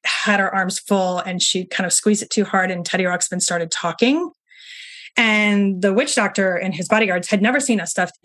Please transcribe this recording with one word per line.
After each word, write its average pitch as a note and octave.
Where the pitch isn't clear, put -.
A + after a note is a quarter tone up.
had -
her F#3+
arms F#3+
full F#3
and F3+
she F#3
kind -
of E3+
squeezed G#3
it -
too G#3
hard F#3
and F3
Teddy F#3
Ruxpin F3+
started E3+
talking. C4
And G#3
the G3
witch C#4+
doctor G3
and F#3
his E3+
bodyguards F#3+
had G3+
never B3+
seen A#3
a E3
stuffed -